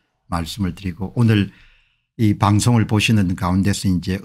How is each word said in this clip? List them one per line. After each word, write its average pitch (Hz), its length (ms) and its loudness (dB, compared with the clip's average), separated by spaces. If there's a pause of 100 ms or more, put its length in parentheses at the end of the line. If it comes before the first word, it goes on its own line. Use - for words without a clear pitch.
(260)
말씀을 85 480 -6
드리고 92 400 -10
오늘 110 380 2 (640)
이 107 220 2
방송을 104 480 4
보시는 101 500 0
가운데서 95 540 -2
이제 92 340 -2